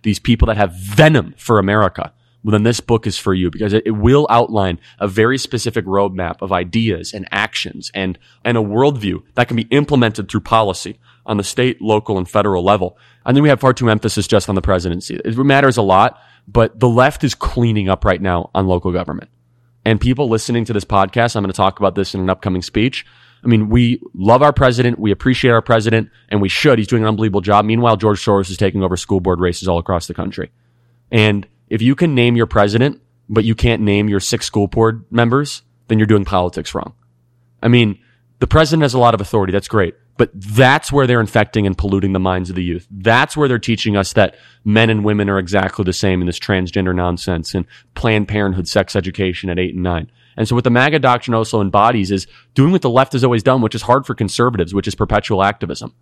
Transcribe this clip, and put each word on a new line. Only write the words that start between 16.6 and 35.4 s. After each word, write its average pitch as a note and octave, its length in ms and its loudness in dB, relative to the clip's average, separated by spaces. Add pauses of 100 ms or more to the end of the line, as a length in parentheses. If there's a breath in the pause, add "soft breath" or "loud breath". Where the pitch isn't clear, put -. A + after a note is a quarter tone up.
the B2+ 80 4
left B2+ 340 2
is C3 100 -2
cleaning A2 540 -2
up F#2+ 160 0
right F#2 180 0
now F2+ 320 -2
on F#2+ 140 0
local F2+ 240 -2
government. F2 380 -8 (560)
And A2 160 0
people B2+ 260 0
listening A2+ 380 -2
to A#2 80 -8
this G#2 120 -4
podcast, G#2+ 520 0
I'm G#2 60 -2
gonna G2 100 -4
talk G2 260 -2
about F#2+ 160 0
this G2 180 -4
in G2 60 -6
an F#2 100 -2
upcoming F#2 320 -4
speech. - 440 -4 (400 soft breath)
I - 20 2
mean, G#2+ 220 2
we A#2+ 320 2 (120)
love A2 280 2
our D3 120 4
president, B2 460 2
we G#2 120 0
appreciate B2+ 400 0
our A2+ 100 4
president, A2+ 480 0 (180 soft breath)
and G#2 140 0
we F#2+ 80 0
should. B2+ 280 2
He's G#2 100 -2
doing A2+ 160 0
an A2 40 0
unbelievable G#2+ 340 0
job. G2+ 220 2
Meanwhile, A2+ 340 2
George G#2 260 0
Soros G2 260 0
is F#2 80 -10
taking G2 260 0
over F#2 140 -2
school F#2+ 240 -2
board F2 180 0
races F2+ 300 -2
all F2 80 0
across E2+ 300 -4
the F2 60 -12
country. - 380 -10 (580)
And G#2+ 380 2 (220)
if A2 120 -4
you C3 140 2
can E3+ 180 0
name A#2+ 220 2
your A#2 100 2
president, A2+ 560 0 (260)
but G#2+ 180 0
you A2+ 100 0
can't A#2 260 0
name G#2 260 2
your G2+ 120 0
six - 260 -4
school G2+ 220 -2
board A2+ 420 0
members, A#2+ 540 0 (240)